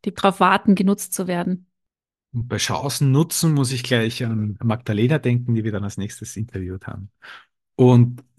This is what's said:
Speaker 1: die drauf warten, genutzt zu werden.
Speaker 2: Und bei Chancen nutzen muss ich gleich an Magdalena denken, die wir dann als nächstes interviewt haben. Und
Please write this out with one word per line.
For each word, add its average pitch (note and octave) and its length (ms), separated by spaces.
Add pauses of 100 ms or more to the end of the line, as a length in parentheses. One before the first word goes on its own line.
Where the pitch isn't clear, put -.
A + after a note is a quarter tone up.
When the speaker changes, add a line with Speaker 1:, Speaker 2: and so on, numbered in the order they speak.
Speaker 1:
die F#3+ 100
drauf G3 280
warten, F#3+ 340
genutzt G3 380
zu F3+ 140
werden. F3+ 400 (680)
Speaker 2:
Und A#2+ 140
bei A2 80
Chancen C3 560
nutzen D#3+ 400
muss C3+ 180
ich B2+ 100
gleich A#2 440
an G#2+ 360
Magdalena A2+ 580
denken, B2 360
die A2 80
wir A2 80
dann G2+ 140
als G2 120
nächstes G2+ 380
interviewt F#2+ 500
haben. F#2+ 240 (680)
Und B2 480 (140)